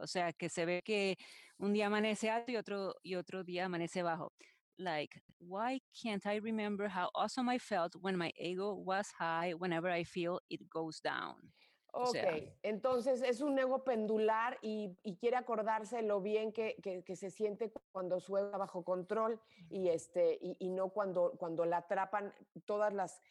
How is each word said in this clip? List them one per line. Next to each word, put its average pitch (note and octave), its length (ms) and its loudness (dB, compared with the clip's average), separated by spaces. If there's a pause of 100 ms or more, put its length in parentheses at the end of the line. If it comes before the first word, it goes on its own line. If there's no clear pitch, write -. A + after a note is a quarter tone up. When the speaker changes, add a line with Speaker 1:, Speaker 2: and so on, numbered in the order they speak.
Speaker 1:
O D3+ 60 -8
sea, F3 260 0
que E3+ 160 -4
se E3+ 160 0
ve F3 200 0
que G3 320 2 (440)
un G3+ 120 2
día G#3 140 4
amanece G#3+ 420 2
alto A#3 220 0
y A#3+ 60 0
otro, G3+ 380 -2 (100)
y F3+ 100 -4
otro F3+ 300 -4
día F3 220 -2
amanece F3 360 0
bajo. E3 280 0 (480)
Like, D#3 440 -4 (160)
why G#3+ 400 -2 (240)
can't G#3 240 -2
I G#3 140 2
remember G#3 480 0
how F#3 260 0
awesome A#3+ 340 0
I B3 100 2
felt F3+ 360 0
when F#3 240 0
my E3+ 180 0
ego F#3 380 -2
was F#3 420 -2
high E3 380 0
whenever E3+ 340 0
I F3 140 2
feel F3 380 -2 (100)
it - 180 -10
goes D#3+ 320 -4
down? B2+ 520 -6 (440)
O B3 100 2
sea G3 200 2
Speaker 2:
Ok, D#3 240 0 (120)
entonces A#3+ 600 2
es B3 180 2
un C#4+ 160 2
ego C4 280 2
pendular A3 800 2
y, G#3+ 420 -4
y F#3+ 120 -6
quiere A#3+ 200 2
acordarse A3 680 0
lo G#3 180 4
bien G#3+ 320 2
que, A3 300 -2
que, F3+ 220 -6
que F#3+ 100 -8
se F#3+ 160 -8
siente G#3 420 -2 (200)
cuando F#3 280 0
su G3 160 -2
ego G3+ 100 2
está G3+ 120 -4
bajo F#3 260 -4
control G#3+ 560 0 (300)
y, F#3+ 200 0
este, E3 500 4
y, F3+ 180 -6
y F#3 120 -2
no F#3 200 0
cuando, F3+ 480 2
cuando E3 260 0
la E3+ 140 2
atrapan G3 560 -2 (320)
todas G#3 260 2
las F#3+ 280 -2 (100)